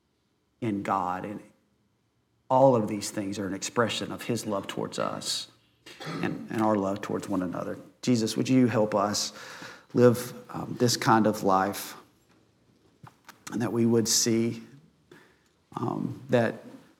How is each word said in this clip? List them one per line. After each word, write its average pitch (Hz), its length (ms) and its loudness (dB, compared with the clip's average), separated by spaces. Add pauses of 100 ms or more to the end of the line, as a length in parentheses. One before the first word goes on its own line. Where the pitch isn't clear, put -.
(600)
in 101 220 -2
God, 92 420 -2
and 104 140 -10 (1080)
all 131 260 6
of 107 120 2
these 101 220 -6
things 101 300 -6
are 98 80 -4
an 92 60 -6
expression 101 580 -2
of 92 120 -10
his 117 220 -4
love 98 220 -4
towards - 320 -6
us 50 480 -4 (760)
and, - 300 -4
and 117 100 0
our 107 140 4
love 98 260 0
towards 98 260 -6
one 98 140 -2
another. 85 360 -6 (240)
Jesus, 113 360 0
would 123 100 0
you 127 200 6
help 113 260 2
us 104 400 0 (600)
live, 120 400 6 (180)
um, - 280 -8
this 120 160 2
kind 113 320 4
of 107 160 0
life, 95 520 2 (1600)
and 107 100 -4
that 107 100 -2
we 117 140 2
would 117 220 4
see, 113 540 0 (1120)
um, - 540 -6
that 120 340 0 (360)